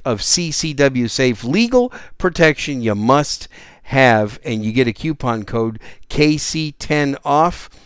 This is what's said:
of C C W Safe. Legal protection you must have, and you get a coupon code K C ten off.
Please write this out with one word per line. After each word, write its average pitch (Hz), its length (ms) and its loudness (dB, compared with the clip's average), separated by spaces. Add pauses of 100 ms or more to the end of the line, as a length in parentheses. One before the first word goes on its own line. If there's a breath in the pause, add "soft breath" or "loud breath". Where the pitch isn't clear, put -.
of 113 160 -2
C 170 300 -2
C 156 240 -4
W 131 340 2
Safe. 127 340 0
Legal 240 480 2 (280 loud breath)
protection 156 600 0
you 107 140 0
must 127 540 2 (340 soft breath)
have, 113 640 2
and 110 180 -4
you 110 80 -2
get 120 160 2
a 113 60 -2
coupon 127 500 -4
code 113 360 -4 (280 loud breath)
K 151 300 2
C 156 340 -4
ten 143 540 -2
off. 156 440 0 (160 soft breath)